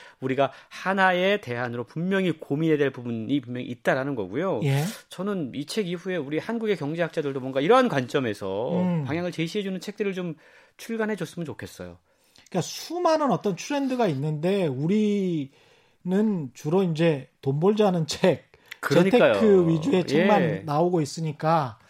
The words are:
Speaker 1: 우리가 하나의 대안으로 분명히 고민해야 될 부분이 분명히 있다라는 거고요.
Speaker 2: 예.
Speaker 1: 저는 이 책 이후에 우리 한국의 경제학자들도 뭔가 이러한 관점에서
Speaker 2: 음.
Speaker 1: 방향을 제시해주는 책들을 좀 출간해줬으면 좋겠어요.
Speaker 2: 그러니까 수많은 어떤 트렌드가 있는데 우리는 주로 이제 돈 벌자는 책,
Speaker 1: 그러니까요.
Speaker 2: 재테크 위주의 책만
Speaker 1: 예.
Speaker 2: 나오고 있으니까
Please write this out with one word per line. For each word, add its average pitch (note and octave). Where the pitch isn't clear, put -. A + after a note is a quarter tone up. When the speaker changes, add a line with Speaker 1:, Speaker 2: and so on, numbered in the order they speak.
Speaker 1:
우리가 C3
하나의 F#3+
대안으로 A#2+
분명히 F#3
고민해야 D3+
될 C#3
부분이 A#2+
분명히 B2
있다라는 C#3
거고요. A#2+
Speaker 2:
예. C#3
Speaker 1:
저는 F#3
이 C#3+
책 G#3
이후에 F3+
우리 D3
한국의 A3
경제학자들도 D3+
뭔가 C3
이러한 A#3+
관점에서 B2
Speaker 2:
음. F3
Speaker 1:
방향을 E3+
제시해주는 F#3
책들을 G3+
좀 F3
출간해줬으면 G#3+
좋겠어요. F2+
Speaker 2:
그러니까 F#3
수많은 D#4+
어떤 F3+
트렌드가 C4
있는데 D#3
우리는 F3+
주로 E3+
이제 D#3
돈 C#3
벌자는 F#3+
책, -
Speaker 1:
그러니까요. F3
Speaker 2:
재테크 F#3
위주의 E3
책만 F#3
Speaker 1:
예. G2
Speaker 2:
나오고 E3
있으니까 D3+